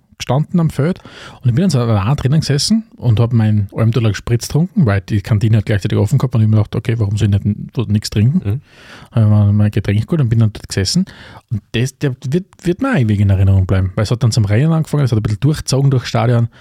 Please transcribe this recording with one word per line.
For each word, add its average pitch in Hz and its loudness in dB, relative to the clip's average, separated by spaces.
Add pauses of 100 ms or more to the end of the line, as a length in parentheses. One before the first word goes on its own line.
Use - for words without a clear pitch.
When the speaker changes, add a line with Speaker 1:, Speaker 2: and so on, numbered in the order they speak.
(200)
Speaker 1:
gestanden 156 -2
am 160 0
Feld. 160 -4 (420)
Und 123 0
ich 110 0
bin 156 2
dann 190 2
so 135 2
da 113 0
drinnen 143 0
gesessen 208 0 (120)
und 107 0
hab 117 0
meinen 107 2
Almdudler 113 0
Spritz - -4
getrunken, 170 0
weil 101 2
die 104 -2
Kantine 110 0
hat 104 0
gleichzeitig 104 -2
offen 107 0
gehabt 123 -2
und 113 2
ich 110 4
mir 110 2
gedacht, 104 0
okay, 117 -2
warum 104 -2
soll 104 2
ich 101 0
nicht, 101 -2 (160)
wo, - -4
nichts 104 -2
trinken? 123 2 (100)
Speaker 2:
Mhm. 110 -4 (480)
Speaker 1:
Hab 113 0
ich 107 4
mir 104 4
mein 104 2
Getränk 104 -2
geholt 170 -2
und 120 0
bin 117 0
dann 110 2
dort - -18
gesessen. 170 -2 (440)
Und 101 -6
das, 123 -4
der 135 -4 (140)
wird, 180 -2 (160)
wird 180 -2
mir 269 -2
auch 233 0
ewig 107 2
in 101 2
Erinnerung 95 2
bleiben. 95 0
Weil 113 -2
es - -4
hat 120 -2
dann 117 2
zum 110 0
Rennen 117 0
angefangen, 147 0
es 117 -2
hat 113 0
ein 104 0
bisschen 107 -4
durchgezogen 139 0
durchs 131 0
Stadion. 117 0 (120)